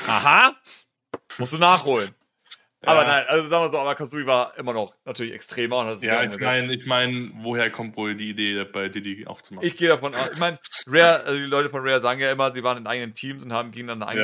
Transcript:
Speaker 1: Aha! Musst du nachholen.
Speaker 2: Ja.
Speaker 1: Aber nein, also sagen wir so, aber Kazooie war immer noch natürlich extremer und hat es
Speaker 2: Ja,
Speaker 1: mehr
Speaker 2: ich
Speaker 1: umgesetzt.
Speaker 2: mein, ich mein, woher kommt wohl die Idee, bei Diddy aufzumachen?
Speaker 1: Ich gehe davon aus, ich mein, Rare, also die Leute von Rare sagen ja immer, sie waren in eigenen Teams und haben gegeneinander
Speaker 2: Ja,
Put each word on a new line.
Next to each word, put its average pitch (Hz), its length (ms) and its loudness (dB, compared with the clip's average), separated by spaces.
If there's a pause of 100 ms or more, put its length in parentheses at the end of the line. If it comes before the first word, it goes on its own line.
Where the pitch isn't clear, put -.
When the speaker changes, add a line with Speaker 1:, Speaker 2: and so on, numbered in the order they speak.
Speaker 1:
Aha! 147 480 6 (840)
Musst 127 160 -4
du 156 40 -4
nachholen. 143 580 4 (680)
Speaker 2:
Ja. - 100 2
Speaker 1:
Aber 156 120 6
nein, 143 240 2
also 151 220 0
sagen 170 160 2
wir 151 80 -4
so, 156 60 0
aber 139 160 -2
Kazooie 143 300 -8
war 123 320 2
immer 127 140 -6
noch 107 320 -6
natürlich 117 300 -8
extremer 120 460 -4
und 113 80 0
hat 110 100 -6
es 95 60 -10
Speaker 2:
Ja, 110 100 0
Speaker 1:
mehr 117 80 2
Speaker 2:
ich 120 60 0
Speaker 1:
umgesetzt. 101 180 -6
Speaker 2:
mein, 127 240 0
ich 127 160 -6
mein, 123 580 -2
woher 117 280 0
kommt 113 260 -10
wohl 107 180 -4
die 107 140 -8
Idee, 104 340 -4
bei 98 240 -6
Diddy 101 400 -10
aufzumachen? - 400 -10
Speaker 1:
Ich 170 80 -4
gehe 170 140 2
davon 139 260 0
aus, 131 160 -4
ich 160 80 -12
mein, 170 180 -2 (300)
Rare, 160 380 6
also 143 120 0
die 143 80 -4
Leute 143 240 0
von 135 160 -6
Rare 131 140 4
sagen 123 220 0
ja 135 100 2
immer, 135 220 0
sie 123 100 -8
waren 123 140 0
in 113 100 -10
eigenen 117 260 -6
Teams 135 300 -12
und 123 80 -14
haben 117 220 -4
gegeneinander 117 320 -10
Speaker 2:
Ja, 101 60 -6 (120)